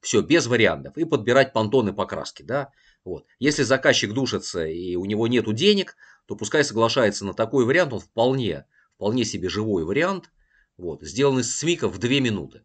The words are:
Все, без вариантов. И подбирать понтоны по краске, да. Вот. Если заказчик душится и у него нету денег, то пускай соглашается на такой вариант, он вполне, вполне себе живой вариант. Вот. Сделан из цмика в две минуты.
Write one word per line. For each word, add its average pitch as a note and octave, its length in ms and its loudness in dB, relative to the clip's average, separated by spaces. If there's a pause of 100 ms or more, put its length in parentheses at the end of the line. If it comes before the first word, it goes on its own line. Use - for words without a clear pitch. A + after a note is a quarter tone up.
Все, G#2 220 0
без D3 240 2
вариантов. G2+ 500 2
И D#3+ 80 -2
подбирать B2+ 480 2
понтоны A2 400 2
по G2 140 -4
краске, - 360 -10
да. B2+ 300 -6 (320)
Вот. F2 220 -10 (120)
Если C#3 260 2
заказчик B2 500 2
душится G#2+ 500 -4
и F2 320 -6
у F2+ 80 -4
него G#2+ 240 0
нету A2 240 0
денег, F#3+ 420 2 (320)
то G#2 100 -10
пускай - 280 0
соглашается A2 640 0
на F#2+ 80 -6
такой A2+ 320 2
вариант, D3+ 260 2
он G2+ 80 -8
вполне, A2+ 640 -2 (300)
вполне A2 320 0
себе F#2 240 -4
живой G2+ 340 -2
вариант. E3 480 -2 (460)
Вот. D#2+ 240 -10
Сделан B2+ 380 0
из - 140 -4
цмика D#3+ 320 -2
в F#2 120 -4
две A#2+ 220 2
минуты. G#2 440 -2